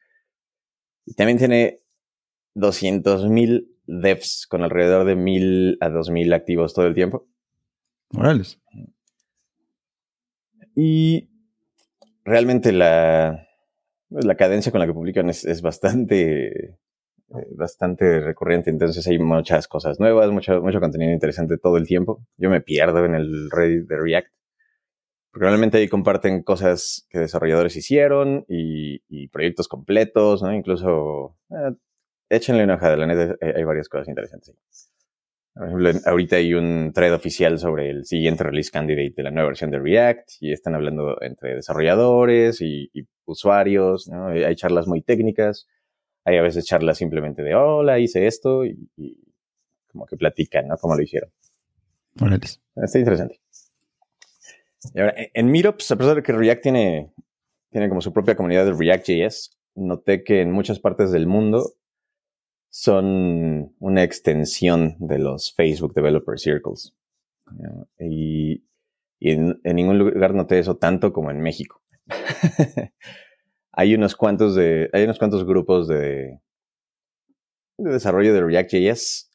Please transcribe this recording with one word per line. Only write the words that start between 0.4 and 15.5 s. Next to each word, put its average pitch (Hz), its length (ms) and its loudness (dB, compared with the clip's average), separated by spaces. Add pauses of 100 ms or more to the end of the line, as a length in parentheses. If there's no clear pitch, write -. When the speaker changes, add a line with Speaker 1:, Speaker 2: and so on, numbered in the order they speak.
Speaker 1:
Y - 100 -18
también 117 240 2
tiene 120 420 2 (760)
doscientos 98 760 0
mil 117 420 2 (160)
devs 95 600 -2
con 90 140 -2
alrededor 87 420 2
de 95 120 2
mil 92 640 2
a 85 80 0
dos 82 220 -4
mil 85 220 2
activos 85 400 0
todo 90 140 2
el 85 80 0
tiempo. 90 320 -2 (880)
Speaker 2:
Órales. 113 460 0 (2250)
Speaker 1:
Y 160 560 0 (960)
realmente 120 480 4
la, 80 760 2 (600)
pues, 139 160 -6
la 98 120 2
cadencia 101 340 2
con 104 100 0
la 85 60 2
que 82 80 -2
publican 87 340 -2
es, - 160 -6
es 82 180 -4